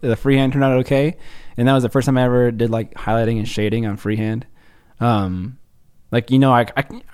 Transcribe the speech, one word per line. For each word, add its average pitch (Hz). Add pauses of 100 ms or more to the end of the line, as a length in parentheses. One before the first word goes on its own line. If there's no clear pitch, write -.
The 120
freehand 135
turned 139
out 131
okay. 139 (400)
And 120
that 135
was 135
the 117
first 131
time 131
I 127
ever 123
did, 113
like, 113
highlighting 113
and 107
shading 107
on 101
freehand. 107 (540)
Um, 104 (560)
like, 117
you 131
know, 135
I, 120
I, 170 (300)